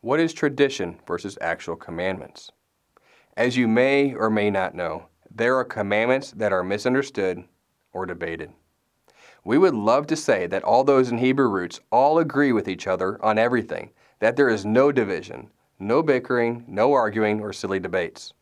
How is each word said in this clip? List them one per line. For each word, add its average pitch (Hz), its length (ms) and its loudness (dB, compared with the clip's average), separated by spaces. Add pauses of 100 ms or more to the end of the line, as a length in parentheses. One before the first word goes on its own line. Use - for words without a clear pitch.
What 135 140 0
is 165 140 2
tradition 135 720 -2
versus 90 340 -6
actual 82 360 -6
commandments? 90 720 -8 (840)
As 123 200 0
you 123 120 2
may 135 440 2
or 110 180 -2
may 104 200 2
not 95 240 -2
know, 82 300 -8 (260)
there 120 260 0
are 127 80 0
commandments 113 680 -2
that 104 200 -2
are 92 120 0
misunderstood 104 800 -2 (480)
or 92 120 -6
debated. 82 480 -10 (920)
We 113 140 2
would 175 180 4
love 120 320 2
to 156 80 -2
say 95 320 0
that 92 160 -4
all 120 180 4
those 131 300 4
in 117 60 -2
Hebrew 131 280 2
roots 92 320 -2 (140)
all 143 260 4
agree 143 320 0
with 110 160 0
each 92 220 -6
other 92 360 -2
on 107 140 2
everything, 120 540 -2 (260)
that 113 160 2
there 139 140 4
is 104 180 0
no 127 240 4
division, 98 600 -4 (260)
no 113 240 0
bickering, 120 640 -2
no 113 260 2
arguing, 107 480 0
or 104 120 -8
silly 95 260 -4
debates. 90 640 -6